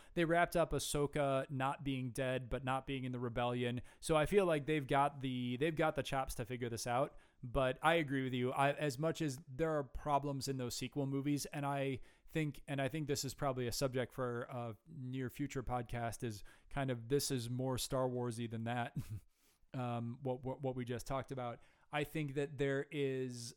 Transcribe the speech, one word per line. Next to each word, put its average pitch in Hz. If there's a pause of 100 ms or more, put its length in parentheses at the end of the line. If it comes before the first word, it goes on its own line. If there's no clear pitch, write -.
(140)
They 170
wrapped 170
up 160
Ahsoka 139
not 139
being 131
dead, 127
but 127
not 131
being 135
in 127
the 123
rebellion. 123 (200)
So 160
I 151
feel 196
like 151
they've 151
got 143
the, 123
they've 156
got 156
the 135
chops 135
to 123
figure 123
this 110
out. 127 (300)
But 127
I 160
agree 139
with 127
you. 127
I, 139
as 143
much 160
as 139 (160)
there 160
are 143
problems 139
in 135
those 123
sequel 135
movies, 139
and 143
I 139 (340)
think, 151
and 139
I 135
think 151
this 143
is 135
probably 127
a 113
subject 123
for 123
a 120 (280)
near 127
future 135
podcast, 120
is 110 (300)
kind 131
of, 117
this 139
is 120
more 127
Star 131
Warsy 123
than 113
that, 120 (420)
<laughs> -
um, 120
what, 127
what, 131
what 131
we 127
just 117
talked 135
about. 123 (340)
I 147
think 147
that 143
there 139
is, 131